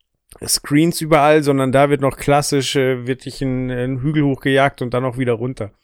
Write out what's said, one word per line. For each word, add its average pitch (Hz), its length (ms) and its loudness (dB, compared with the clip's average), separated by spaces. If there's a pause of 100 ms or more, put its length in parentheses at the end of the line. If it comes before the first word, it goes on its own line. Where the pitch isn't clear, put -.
(480)
Screens 160 540 0
überall, 151 420 4
sondern 135 300 0
da 143 160 4
wird 143 100 0
noch 139 160 -2
klassisch, 143 640 0
äh, 127 280 0
wirklich 127 360 -8
ein, 127 280 -4
ein 127 320 -6
Hügel 151 220 0
hochgejagt 139 580 0
und 123 120 -6
dann 127 100 -2
auch 127 140 -6
wieder 123 160 0
runter. 113 380 -8 (120)